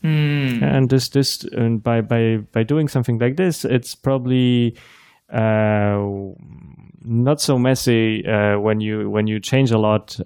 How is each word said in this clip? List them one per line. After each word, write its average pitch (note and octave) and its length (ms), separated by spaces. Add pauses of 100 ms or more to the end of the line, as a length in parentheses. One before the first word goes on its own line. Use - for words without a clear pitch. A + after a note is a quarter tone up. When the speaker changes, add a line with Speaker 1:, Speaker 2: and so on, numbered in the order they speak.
Speaker 1:
Hmm. D3 600
Speaker 2:
And C3+ 280
this, C3 180
this, - 380
and A#2 360
by, A#2 200
by, A2+ 380 (120)
by A2+ 120
doing D3 260
something A#2+ 300
like B2+ 180
this, F3+ 260
it's - 320
probably, B2 800 (560)
uh, G#2+ 640 (1080)
not B2 340
so C3+ 180
messy, A#2 680
uh, G#2 320
when G#2+ 220
you, G#2+ 280
when G#2+ 180
you G#2+ 120
change C3 320
a A2+ 60
lot, G#2+ 480